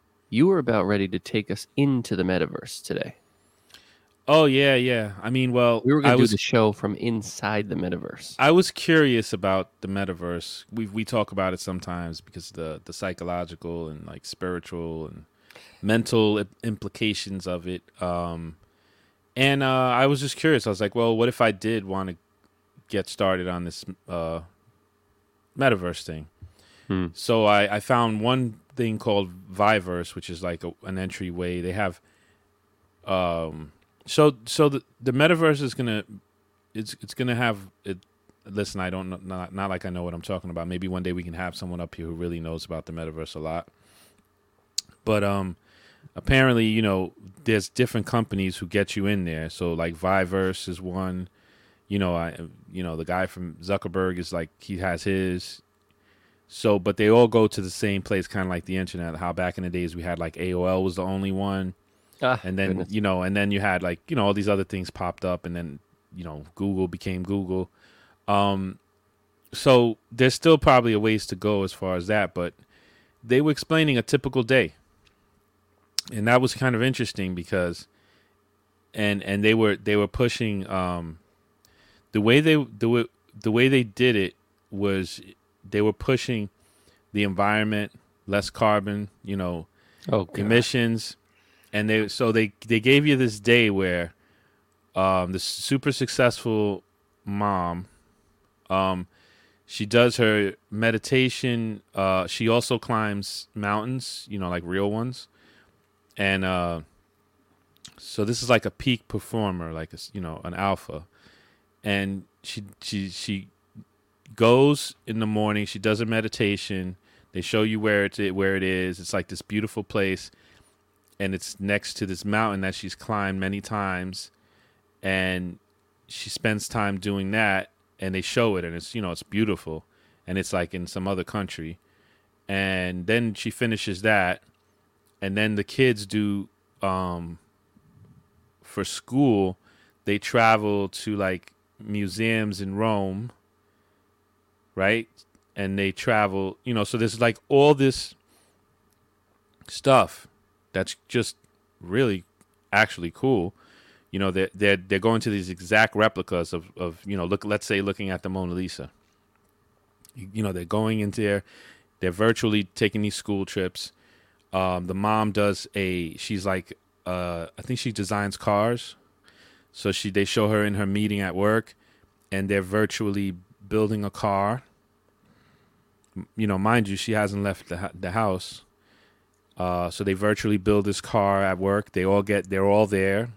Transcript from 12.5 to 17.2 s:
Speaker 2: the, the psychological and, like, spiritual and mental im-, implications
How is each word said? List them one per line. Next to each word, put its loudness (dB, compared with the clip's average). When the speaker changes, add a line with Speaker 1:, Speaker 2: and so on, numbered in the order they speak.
Speaker 2:
the, -10
the -14
psychological -8
and, -14
like, -16
spiritual -8
and -18
mental 2
im-, -4
implications -4